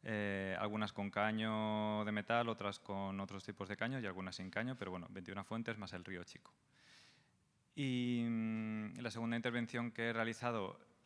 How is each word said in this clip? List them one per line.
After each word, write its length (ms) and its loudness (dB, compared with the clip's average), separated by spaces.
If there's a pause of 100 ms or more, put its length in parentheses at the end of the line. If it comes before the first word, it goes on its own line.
Eh, 560 0
algunas 360 0
con 160 0
caño 960 4
de 60 2
metal, 360 4
otras 300 -2
con 420 -2
otros 240 -6
tipos 240 -6
de 80 -2
caño 220 -2
y 80 -4
algunas 300 -4
sin 140 -6
caño, 280 -2
pero 120 -4
bueno, 200 -6
veintiuna 340 -6
fuentes 320 -4
más 160 -8
el 120 -8
río 200 -6
Chico. 300 -18 (1200)
Y, 500 2
mm, 760 0
la 100 -2
segunda 260 0
intervención 540 0
que 180 0
he 40 2
realizado, 680 0 (260)